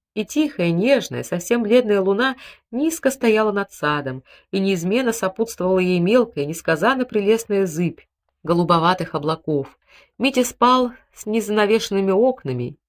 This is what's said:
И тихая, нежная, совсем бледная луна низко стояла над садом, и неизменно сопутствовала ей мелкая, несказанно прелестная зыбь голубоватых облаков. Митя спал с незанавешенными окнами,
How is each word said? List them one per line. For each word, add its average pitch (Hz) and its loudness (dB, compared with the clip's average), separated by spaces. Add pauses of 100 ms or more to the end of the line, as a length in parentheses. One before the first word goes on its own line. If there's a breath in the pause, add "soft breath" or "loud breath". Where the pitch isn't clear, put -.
(140)
И 214 -4
тихая, 285 -2
нежная, 180 0
совсем 220 -2
бледная 208 2
луна 202 0 (360 loud breath)
низко 285 -2
стояла 220 2
над 196 -4
садом, 139 -4 (280 soft breath)
и 196 -2
неизменно 196 0
сопутствовала 185 -2
ей 180 2
мелкая, 202 2
несказанно 165 -2
прелестная 208 0
зыбь 165 -4 (420)
голубоватых 170 0
облаков. 151 -4 (400 soft breath)
Митя 254 2
спал 247 2 (240)
с - -20
незанавешенными 208 0
окнами, 147 -2 (120)